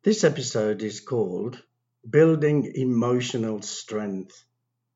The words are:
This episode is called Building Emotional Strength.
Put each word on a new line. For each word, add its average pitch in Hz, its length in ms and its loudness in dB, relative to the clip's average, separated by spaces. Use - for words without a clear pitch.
This 214 220 2
episode 117 580 0
is 104 180 -8
called 117 640 -4
Building 151 680 4
Emotional 123 840 0
Strength. 101 840 -8